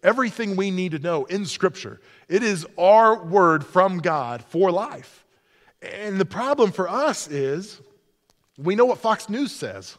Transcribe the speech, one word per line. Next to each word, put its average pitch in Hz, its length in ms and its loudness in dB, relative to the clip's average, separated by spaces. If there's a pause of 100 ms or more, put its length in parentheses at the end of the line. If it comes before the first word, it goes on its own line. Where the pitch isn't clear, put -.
everything 220 540 0
we 196 160 -2
need 185 200 -4
to 156 80 -8
know 151 260 -4
in 196 200 -6
Scripture. - 540 -4 (300)
It 196 120 2
is 196 240 -2 (120)
our 220 440 6
word 165 440 4
from 185 320 2
God 135 480 -4
for 185 260 2
life. 208 540 -8 (560)
And 202 400 -8
the 185 40 2
problem 247 460 0
for 185 160 -4
us 247 400 -4
is 147 540 -6 (760)
we 170 180 -2
know 240 100 4
what 240 140 0
Fox 220 280 -2
News 233 240 -6
says 95 480 -12